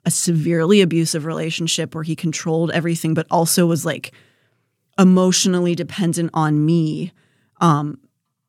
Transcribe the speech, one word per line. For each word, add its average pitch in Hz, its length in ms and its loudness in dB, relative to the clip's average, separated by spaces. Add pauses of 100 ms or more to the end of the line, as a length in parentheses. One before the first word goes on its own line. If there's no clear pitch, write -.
a 170 40 0
severely 170 680 2
abusive 165 460 0
relationship 160 680 -6
where 160 100 -8
he 160 120 -4
controlled 165 540 -2
everything, 165 420 -2
but 160 180 -2
also 175 360 2
was, 165 180 0
like, - 280 -8 (840)
emotionally 185 760 4
dependent 170 580 -4
on 151 320 0
me, 160 480 0 (480)
um, 147 380 0 (500)